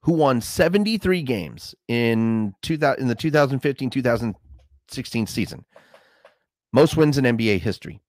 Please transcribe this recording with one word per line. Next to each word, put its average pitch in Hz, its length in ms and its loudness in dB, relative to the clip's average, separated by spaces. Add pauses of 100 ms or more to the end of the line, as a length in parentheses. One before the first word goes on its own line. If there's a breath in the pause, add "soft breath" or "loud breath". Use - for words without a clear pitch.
who 165 120 2
won 139 280 2
seventy-three 185 800 0
games 101 520 -6 (140)
in 113 760 0
two 160 140 -4
thou-, 147 200 0
in 131 120 -4
the 117 80 0
two 160 160 -2
thousand 139 280 2
fifteen, 135 300 -4
two 135 120 -4
thousand 117 340 0 (540)
sixteen 117 380 -6
season, - 360 -6 (1080 soft breath)
most 151 240 4
wins 151 200 4
in 131 80 2
N 117 120 2
B 113 140 0
A 98 60 2
history - 520 -6